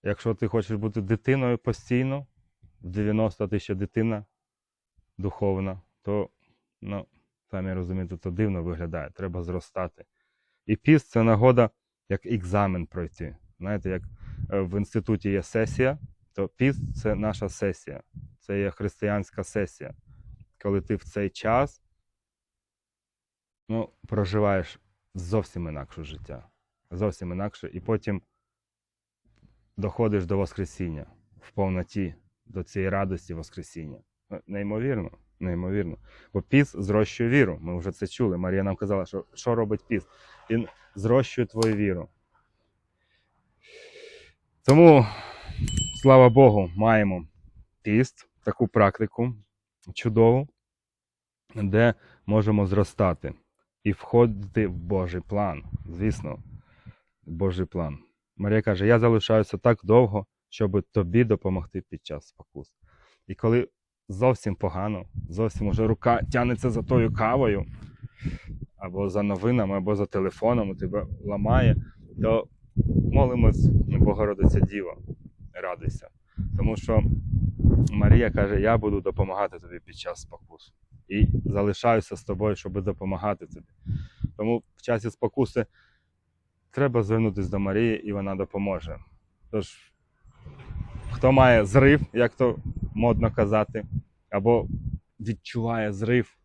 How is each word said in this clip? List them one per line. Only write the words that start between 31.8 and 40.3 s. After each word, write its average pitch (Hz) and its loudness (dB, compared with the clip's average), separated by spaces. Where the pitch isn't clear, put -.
до 95 -10
цієї 95 -6
радості 95 -6
Воскресіння. 80 -14
Ну, 101 -12
неймовірно, 104 -6
неймовірно. 90 -4
Бо 98 -2
піст 139 0
зрощує 107 0
віру, 107 2
ми 87 -6
вже 90 -6
це - -8
чули. 98 -2
Марія 92 -2
нам 98 -2
казала, 98 -4
що, 98 -10
що 120 -4
робить 107 -2
піст? 104 -4